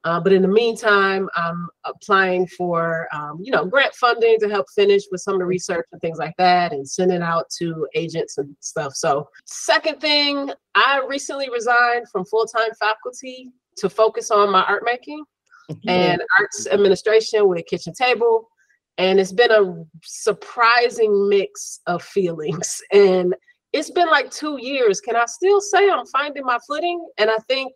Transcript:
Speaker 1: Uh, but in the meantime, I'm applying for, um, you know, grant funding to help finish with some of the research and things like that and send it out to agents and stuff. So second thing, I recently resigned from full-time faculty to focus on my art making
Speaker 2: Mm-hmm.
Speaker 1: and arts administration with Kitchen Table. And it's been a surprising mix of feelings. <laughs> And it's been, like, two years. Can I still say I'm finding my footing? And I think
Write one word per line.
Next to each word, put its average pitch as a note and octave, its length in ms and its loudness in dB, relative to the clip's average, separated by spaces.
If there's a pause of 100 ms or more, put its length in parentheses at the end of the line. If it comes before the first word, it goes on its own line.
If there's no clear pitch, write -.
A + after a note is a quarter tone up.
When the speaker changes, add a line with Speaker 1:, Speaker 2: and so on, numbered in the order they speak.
Speaker 1:
Uh, E3+ 160 -2
but F#3+ 120 4
in F#3+ 100 6
the F#3+ 40 4
meantime, G3+ 880 2
I'm E3+ 320 -4 (160)
applying F#3 640 0
for, E3 680 -4
um, D3+ 300 -10
you B3+ 80 -12
know, E3+ 140 0
grant A#3+ 320 0
funding A#3 420 2
to G#3 100 0
help G3+ 240 -2
finish G3+ 380 4
with F3+ 100 -8
some G3+ 140 -4
of F#3 60 0
the F3 60 -2
research F3+ 440 -4
and E3 100 -20
things E3 180 -6
like D#3+ 200 -8
that F3+ 340 2
and C#3 160 -8
send F3+ 220 0
it F3 120 -2
out E3 360 -4
to D#3+ 380 -6
agents D#3+ 420 -6
and C#3+ 220 -8
stuff. D3 340 -10
So D3+ 340 -2 (180)
second D#4 540 -2
thing, C#4+ 520 -2 (240)
I C4 320 2
recently C#4 420 -8
resigned A#3+ 640 0
from F#3 120 -4
full-time A3 540 -2
faculty B3 720 -6 (280)
to F#3+ 120 -2
focus A3 400 0
on G3+ 220 4
my F#3+ 100 4
art G3+ 220 -2
making D4 400 -6 (460)
Speaker 2:
Mm-hmm. - 200 -8
Speaker 1:
and - 320 2 (180)
arts - 260 -6
administration G#3 800 2
with F3 200 0
Kitchen E3+ 260 -8
Table. A#3 560 0 (480)
And F#3 240 4
it's F#3+ 120 -2
been A#3 180 4
a F#3 340 2 (180)
surprising A3+ 1300 0
mix - 580 -2
of E3+ 160 -4
feelings. E3 840 -4
<laughs> - 40 -18
And F#3 440 4 (400)
it's D#4 160 -4
been, F4 180 2
like, C#4+ 220 2
two D4+ 320 -8
years. B3+ 400 0
Can A#3 120 -6
I A#3 120 2
still G4 340 2
say G4 300 2
I'm B3+ 160 -2
finding C#4 400 -4
my A#3+ 200 0
footing? E4+ 400 -6 (120)
And G#3+ 100 2
I A3 80 0 (120)
think C4 280 -4